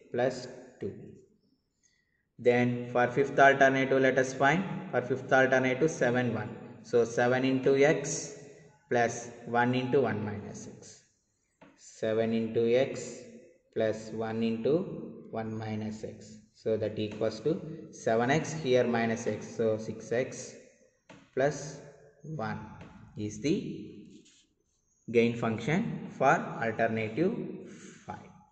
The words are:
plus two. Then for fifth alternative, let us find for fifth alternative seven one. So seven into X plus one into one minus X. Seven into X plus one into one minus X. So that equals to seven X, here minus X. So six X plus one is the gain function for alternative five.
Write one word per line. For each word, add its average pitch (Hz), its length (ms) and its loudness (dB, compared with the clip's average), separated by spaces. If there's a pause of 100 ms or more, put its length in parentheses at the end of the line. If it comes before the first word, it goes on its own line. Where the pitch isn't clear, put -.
(120)
plus 123 360 -2 (320)
two. 101 140 -8 (1500)
Then 120 520 4
for 120 160 4
fifth 135 300 0
alternative, 135 600 6
let 131 180 4
us 131 160 2
find 151 300 2 (280)
for 123 100 2
fifth 131 320 -2
alternative 131 560 4
seven 123 440 0
one. 107 220 -6 (280)
So 120 200 4
seven 123 400 2
into 131 320 4
X - 640 2 (520)
plus 117 420 0 (160)
one 120 260 2
into 127 280 2
one 104 220 -2
minus 101 440 -10
X. - 340 -20 (760)
Seven 113 540 -2
into 113 360 0 (100)
X - 440 -2 (520)
plus 110 380 -2
one 113 320 -4
into 113 880 -2
one 110 260 -6
minus 107 460 -6
X. - 340 -14 (160)
So 110 240 0
that 107 220 -2
equals 110 420 -4
to - 500 -4
seven 117 380 0
X, 151 240 0
here 123 320 2
minus 113 400 0
X. - 300 -6
So 110 220 2
six - 340 -10
X 127 420 -4 (800)
plus - 460 -2 (440)
one 110 360 -6 (580)
is 104 240 -8
the - 540 -4 (1160)
gain 117 240 4
function 151 720 -2 (100)
for 143 180 4 (260)
alternative 113 720 0 (720)
five. - 240 -14 (220)